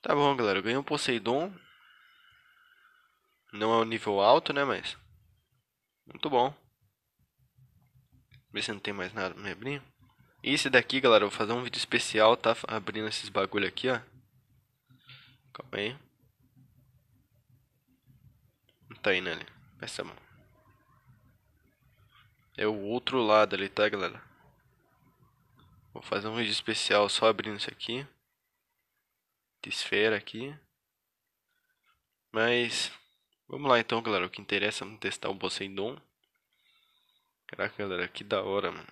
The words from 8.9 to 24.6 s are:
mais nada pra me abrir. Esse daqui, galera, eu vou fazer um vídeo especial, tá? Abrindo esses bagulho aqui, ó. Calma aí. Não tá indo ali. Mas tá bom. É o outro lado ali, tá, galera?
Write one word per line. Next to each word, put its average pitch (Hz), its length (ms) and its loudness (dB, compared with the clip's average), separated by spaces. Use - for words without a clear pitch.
mais 95 200 -8
nada 92 220 -6
pra - 80 -18
me 101 80 -8
abrir. 131 320 -10
Esse 139 280 0
daqui, 127 320 4
galera, 110 220 8
eu 101 40 0
vou - 80 -6
fazer 110 160 0
um 123 100 -2
vídeo 117 140 -8
especial, 110 580 4
tá? 117 220 2
Abrindo 107 400 -6
esses - 220 -8
bagulho 98 400 -2
aqui, - 220 -4
ó. 120 100 -2
Calma - 240 -14
aí. 113 220 -6
Não - 80 -20
tá 101 180 0
indo 92 140 -2
ali. 82 180 -8
Mas - 160 -12
tá - 80 -8
bom. - 140 -12
É 104 100 0
o 107 80 0
outro 117 480 -2
lado 107 320 6
ali, 95 140 -4
tá, 104 180 2
galera? 98 360 -4